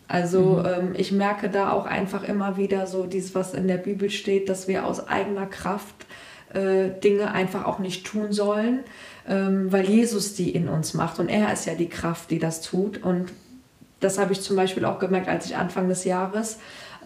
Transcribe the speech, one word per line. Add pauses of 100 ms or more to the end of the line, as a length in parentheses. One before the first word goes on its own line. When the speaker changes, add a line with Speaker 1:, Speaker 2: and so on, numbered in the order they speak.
Speaker 1:
Also,
Speaker 2:
Mhm.
Speaker 1:
ähm,
ich
merke
da
auch
einfach
immer
wieder
so
dieses,
was
in
der
Bibel
steht,
dass
wir
aus
eigener
Kraft, (480)
äh, (120)
Dinge
einfach
auch
nicht
tun
sollen, (460)
ähm,
weil
Jesus
die
in
uns
macht
und
er
ist
ja
die
Kraft,
die
das
tut.
Und (680)
das
habe
ich
zum
Beispiel
auch
gemerkt,
als
ich
Anfang
des
Jahres, (460)